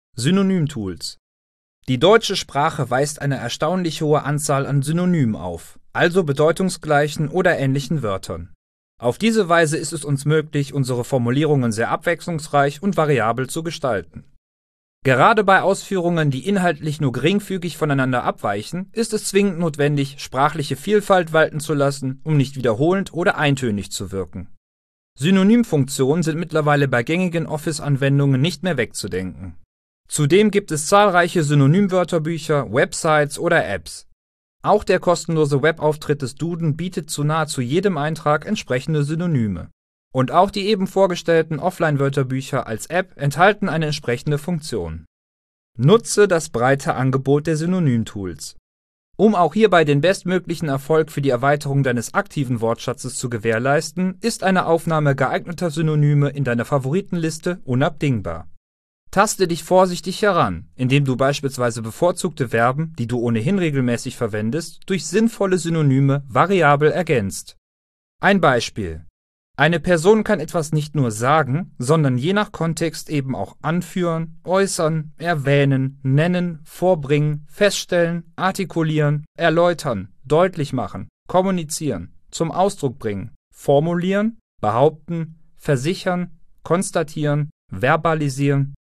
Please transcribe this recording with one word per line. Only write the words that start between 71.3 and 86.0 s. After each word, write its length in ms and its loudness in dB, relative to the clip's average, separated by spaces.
sondern 400 2
je 140 -2
nach 220 -2
Kontext 560 -4
eben 260 -4
auch 260 -8
anführen, 840 -4
äußern, 720 0
erwähnen, 840 2
nennen, 600 0
vorbringen, 880 0
feststellen, 840 0
artikulieren, 880 0
erläutern, 720 0
deutlich 480 0
machen, 380 -6
kommunizieren, 840 -2
zum 180 -2
Ausdruck 480 -2
bringen, 380 -8
formulieren, 840 0
behaupten, 760 0
versichern, 720 -2